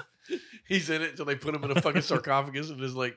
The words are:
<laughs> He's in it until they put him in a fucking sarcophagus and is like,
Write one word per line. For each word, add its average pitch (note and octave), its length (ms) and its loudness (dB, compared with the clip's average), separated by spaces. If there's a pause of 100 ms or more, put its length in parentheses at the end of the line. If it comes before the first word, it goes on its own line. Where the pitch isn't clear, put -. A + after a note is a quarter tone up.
(300)
<laughs> - 380 -10
He's F3+ 220 2
in D#3 120 0
it D#3+ 80 -2
until D3 140 -8
they C#3+ 100 0
put D3 220 -2
him C#3 80 -4
in - 120 0
a F3 40 6
fucking D#3+ 220 4
sarcophagus C#3 680 0
and C3+ 100 -10
is C3 140 -4
like, B2+ 220 -2